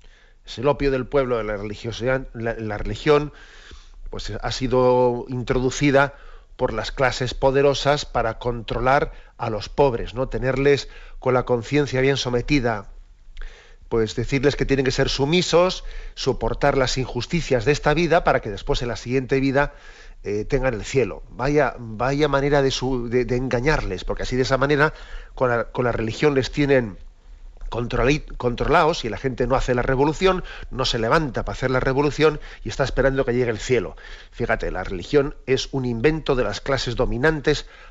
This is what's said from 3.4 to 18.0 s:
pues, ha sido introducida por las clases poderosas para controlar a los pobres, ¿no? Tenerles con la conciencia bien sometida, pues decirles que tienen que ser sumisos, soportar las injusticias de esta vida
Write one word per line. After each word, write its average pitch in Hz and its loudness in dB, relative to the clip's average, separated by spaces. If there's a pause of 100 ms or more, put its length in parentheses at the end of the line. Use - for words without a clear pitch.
pues, - -8 (100)
ha 120 -4
sido 127 2
introducida 131 2 (420)
por 123 0
las 107 -6
clases 127 0
poderosas 139 2
para 113 -2
controlar 123 0 (240)
a 117 -6
los 104 -6
pobres, 117 0
¿no? 127 -4
Tenerles 131 2 (300)
con 127 0
la 127 4
conciencia 127 0
bien 135 4
sometida, 120 0 (1000)
pues 113 0
decirles 127 2
que 117 0
tienen 131 2
que 127 2
ser 135 2
sumisos, 170 2 (300)
soportar 135 0
las 127 0
injusticias 123 -2
de 143 4
esta 147 2
vida 165 2